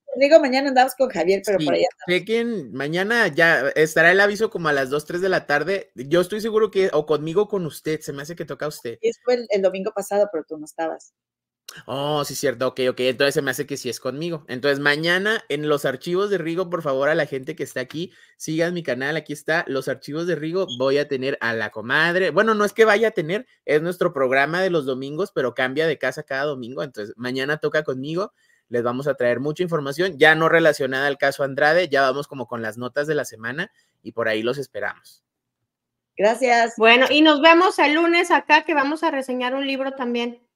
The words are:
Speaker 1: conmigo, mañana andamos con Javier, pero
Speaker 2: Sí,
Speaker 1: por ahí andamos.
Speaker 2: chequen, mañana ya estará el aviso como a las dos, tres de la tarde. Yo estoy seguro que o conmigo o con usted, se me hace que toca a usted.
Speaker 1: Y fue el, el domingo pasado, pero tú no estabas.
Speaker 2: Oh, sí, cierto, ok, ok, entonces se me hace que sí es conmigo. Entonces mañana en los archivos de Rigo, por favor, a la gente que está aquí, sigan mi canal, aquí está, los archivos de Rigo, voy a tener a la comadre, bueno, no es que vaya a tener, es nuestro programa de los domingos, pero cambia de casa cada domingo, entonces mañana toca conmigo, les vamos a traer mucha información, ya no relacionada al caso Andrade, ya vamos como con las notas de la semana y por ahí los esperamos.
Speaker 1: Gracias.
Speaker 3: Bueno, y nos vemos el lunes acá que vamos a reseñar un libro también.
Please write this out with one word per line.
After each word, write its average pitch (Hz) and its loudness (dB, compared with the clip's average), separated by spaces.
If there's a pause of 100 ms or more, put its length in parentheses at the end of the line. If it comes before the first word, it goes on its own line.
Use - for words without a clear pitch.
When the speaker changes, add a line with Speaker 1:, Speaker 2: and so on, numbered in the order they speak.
Speaker 1:
conmigo, 285 6
mañana 269 2
andamos 262 4
con 254 0
Javier, 190 0
pero 196 2
Speaker 2:
Sí, 156 -2
Speaker 1:
por 170 2
ahí 170 2
andamos. 180 -2
Speaker 2:
chequen, 220 -4
mañana 185 0
ya 156 4
estará 160 4
el 196 6
aviso 208 2
como 170 -4
a 147 2
las 135 0
dos, 147 -2
tres 175 -6
de 190 0
la 170 0
tarde. 151 -2
Yo 143 0
estoy 202 -2
seguro 214 0
que 190 2
o 151 0
conmigo 160 0
o 202 -2
con 196 -4
usted, 156 -6
se - -10
me 139 -10
hace 160 -12
que 170 -10
toca 143 -8
a - -6
usted. 120 -10
Speaker 1:
Y 226 0 (140)
fue 247 0
el, 240 -4
el 202 2
domingo 190 0
pasado, 202 -2
pero 156 -6
tú 156 -14
no 151 -14
estabas. 160 -10 (720)
Speaker 2:
Oh, 143 -4
sí, 139 -10
cierto, 127 -2
ok, 123 -6 (100)
ok, 123 -4
entonces 131 2
se 151 0
me 139 -2
hace 127 -6
que 139 -8
sí 127 -8
es 113 -6
conmigo. 151 -8
Entonces 139 0
mañana 170 0
en 147 -4
los 147 0
archivos 175 -2
de 196 0
Rigo, 165 -4
por 170 -4
favor, 139 0
a 156 2
la 151 0
gente 139 -8
que 143 -8
está 131 -8
aquí, 143 -10 (240)
sigan 165 -2
mi 170 -6
canal, 139 -4
aquí 151 -8
está, 160 -2
los 135 -4
archivos 143 -6
de 175 0
Rigo, 165 -4 (120)
voy 135 2
a 143 -2
tener 135 -2
a 117 -2
la 110 -4
comadre, 156 0
bueno, 214 2
no 208 2
es 196 -8
que 220 4
vaya 220 4
a 214 0
tener, 190 -4 (180)
es 147 2
nuestro 170 -2
programa 139 2
de 190 0
los 165 0
domingos, 135 -6
pero 127 -2
cambia 131 -2
de 139 -2
casa 135 -4
cada 135 -6
domingo, 135 -8
entonces 110 -12
mañana 131 -4
toca 151 -2
conmigo, 151 -6 (360)
les 120 -2
vamos 123 -2
a 139 0
traer 120 0
mucha 151 -4
información, 160 -4
ya 156 6
no 160 2
relacionada 147 2
al 139 -2
caso 139 0
Andrade, 147 2
ya 139 2
vamos 139 0
como 131 -10
con 117 -8
las 110 -6
notas 123 -6
de 156 -2
la 135 -2
semana 120 -10 (300)
y 113 -14
por 113 -2
ahí 110 0
los 127 -2
esperamos. - -10 (920)
Speaker 1:
Gracias. 233 2
Speaker 3:
Bueno, 233 6
y 294 4
nos 302 6
vemos 330 6
el 294 4
lunes 339 2
acá 311 4
que 339 -2
vamos 285 0
a 330 0
reseñar 254 -4
un 277 -4
libro 269 -4
también. 240 -4 (160)